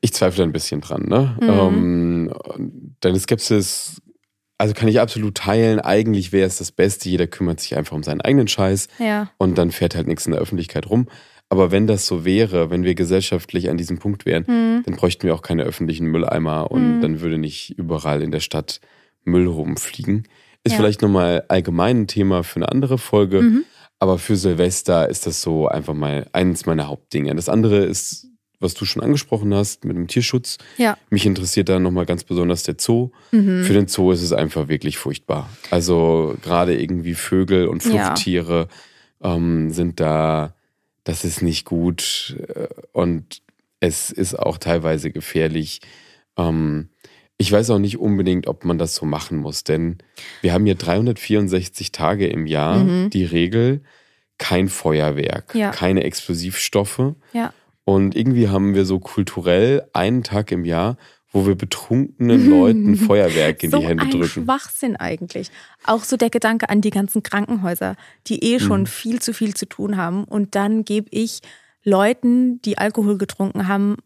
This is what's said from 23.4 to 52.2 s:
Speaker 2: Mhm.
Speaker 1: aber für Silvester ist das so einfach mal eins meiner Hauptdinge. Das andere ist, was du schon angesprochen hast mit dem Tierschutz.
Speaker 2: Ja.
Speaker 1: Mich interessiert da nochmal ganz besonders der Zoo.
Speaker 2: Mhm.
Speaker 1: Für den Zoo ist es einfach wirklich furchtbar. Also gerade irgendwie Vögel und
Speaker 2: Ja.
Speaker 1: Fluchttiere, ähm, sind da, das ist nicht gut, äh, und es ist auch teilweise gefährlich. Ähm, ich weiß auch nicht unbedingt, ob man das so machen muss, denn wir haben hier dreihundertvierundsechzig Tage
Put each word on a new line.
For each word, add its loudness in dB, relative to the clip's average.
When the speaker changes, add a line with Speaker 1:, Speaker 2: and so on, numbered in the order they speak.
Speaker 2:
Mhm. 6
Speaker 1:
aber 4
für 0
Silvester 2
ist -6
das -4
so 0
einfach -4
mal -4
eins 0
meiner -2
Hauptdinge. -4
Das -4
andere 4
ist, -6
was -4
du -10
schon -4
angesprochen 0
hast -2
mit -4
dem -4
Tierschutz. -2
Speaker 2:
Ja. 2
Speaker 1:
Mich 2
interessiert 0
da 2
nochmal 0
ganz -4
besonders 0
der -6
Zoo. 0
Speaker 2:
Mhm. 4
Speaker 1:
Für 0
den 6
Zoo 2
ist 2
es -2
einfach 0
wirklich -4
furchtbar. -6
Also 2
gerade 2
irgendwie -4
Vögel 0
und -4
Speaker 2:
Ja. 2
Speaker 1:
Fluchttiere, 0
ähm, 0
sind -4
da, 0
das -6
ist -4
nicht -2
gut, -4
äh, -8
und -2
es -2
ist -4
auch -2
teilweise -2
gefährlich. -4
Ähm, 0
ich 0
weiß 4
auch 4
nicht 0
unbedingt, 0
ob -6
man 0
das -2
so -8
machen -4
muss, -6
denn -2
wir 2
haben 4
hier 4
dreihundertvierundsechzig 0
Tage 0